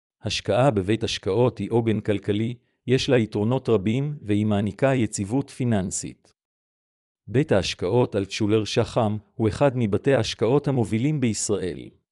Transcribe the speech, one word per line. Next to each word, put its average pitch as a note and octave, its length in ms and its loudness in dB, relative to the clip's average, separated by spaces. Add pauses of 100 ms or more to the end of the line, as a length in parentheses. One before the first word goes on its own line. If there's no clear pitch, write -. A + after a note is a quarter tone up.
(220)
השקעה A2 480 0
בבית G#2 340 0
השקעות A2 540 0
היא G2+ 120 -4
עוגן A2+ 300 0
כלכלי, G#2+ 540 -2 (320)
יש B2+ 220 0
לה B2+ 100 4
יתרונות A2 500 0
רבים A#2+ 540 0
והיא G#2 240 0
מעניקה G#2+ 480 0
יציבות A2+ 560 -2
פיננסית. G2+ 840 -4 (920)
בית C3 260 0
ההשקעות G#2+ 640 0
אלטשולר G#2 480 0
שחם G#2+ 520 0 (180)
הוא A2+ 140 0
אחד C3+ 260 2
מבתי A#2+ 400 0
ההשקעות A#2+ 540 0
המובילים B2+ 520 0
בישראל. F#2 680 -2 (240)